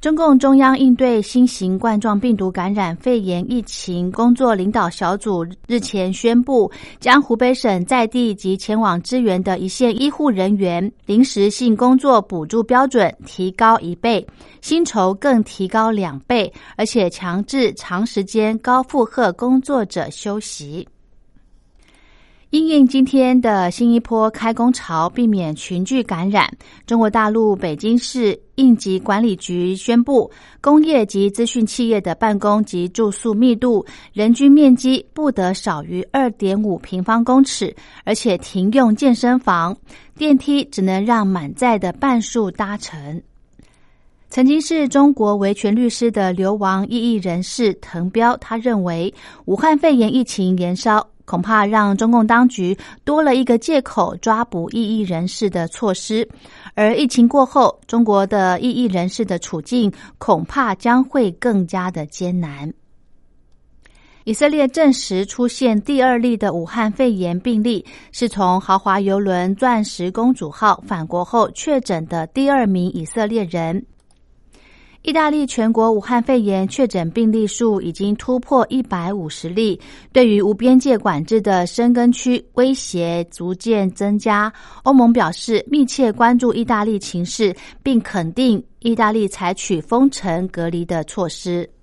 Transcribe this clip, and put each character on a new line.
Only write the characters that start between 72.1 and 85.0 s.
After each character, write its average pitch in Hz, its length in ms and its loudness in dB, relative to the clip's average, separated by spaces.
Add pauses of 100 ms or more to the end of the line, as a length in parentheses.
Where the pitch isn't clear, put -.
第 269 200 -2
二 269 180 2
名 185 260 0
以 170 120 -8
色 214 220 -4
列 214 180 -4
人。 170 400 -6 (1200)
意 311 80 -4
大 311 160 2
利 302 160 0
全 226 280 0
国 226 180 2
武 214 100 0
汉 240 220 -2
肺 254 180 0
炎 190 280 0
确 262 180 0
诊 170 240 -4
病 220 220 0
例 220 120 0
数 208 360 -2
已 170 100 -6
经 202 240 -2
突 254 240 -4
破 254 320 2
一 262 100 -2
百 185 320 -6
五 180 160 -8
十 - 200 -12
例， 196 320 -2 (320)
对 254 160 6
于 208 120 4
无 208 140 2
边 254 240 4
界 254 180 2
管 165 280 -2
制 220 160 0
的 190 260 0
申 240 260 0
根 240 200 4
区 247 280 0 (120)
威 254 200 2
胁 170 520 -4
逐 175 280 -10
渐 196 380 0
增 202 260 -2
加。 208 360 0 (320)
欧 262 80 2
盟 240 200 6